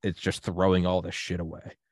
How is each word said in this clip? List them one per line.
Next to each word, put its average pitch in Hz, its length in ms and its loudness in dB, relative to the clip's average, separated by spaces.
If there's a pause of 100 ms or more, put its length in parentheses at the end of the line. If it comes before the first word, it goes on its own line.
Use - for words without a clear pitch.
It's 92 160 -2
just - 240 -2
throwing 92 420 4
all 90 160 2
this 85 140 -8
shit - 240 -6
away. - 380 -10 (140)